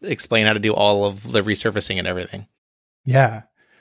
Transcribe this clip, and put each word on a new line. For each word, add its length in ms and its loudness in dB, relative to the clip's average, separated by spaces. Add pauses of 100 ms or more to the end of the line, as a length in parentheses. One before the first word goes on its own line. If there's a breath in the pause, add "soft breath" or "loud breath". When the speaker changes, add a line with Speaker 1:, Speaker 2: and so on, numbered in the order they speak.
Speaker 1:
explain 460 0
how 80 4
to 40 -2
do 140 0
all 320 2
of 280 -6
the 100 2
resurfacing 560 -2
and 100 -4
everything. 380 -8 (580)
Speaker 2:
Yeah. 380 2 (380)